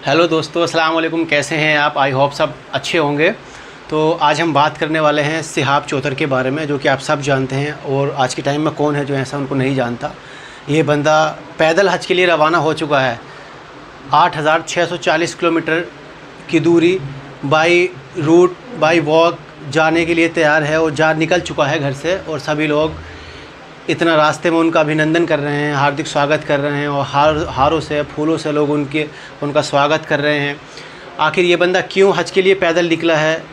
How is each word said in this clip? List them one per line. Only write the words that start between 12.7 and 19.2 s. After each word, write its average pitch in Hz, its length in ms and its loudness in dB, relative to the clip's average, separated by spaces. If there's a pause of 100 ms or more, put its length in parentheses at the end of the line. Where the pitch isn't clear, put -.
चुका 147 260 0
है। 120 200 -2 (920)
आठ 156 240 4
हज़ार 156 320 0
छः 175 180 0
सौ 175 100 -6
चालीस 165 380 -2
किलोमीटर 165 500 0 (680)
की 165 100 4
दूरी 170 380 4 (480)
by 156 240 4 (480)
route, 175 400 4 (240)
by 160 220 4
walk 165 300 4 (360)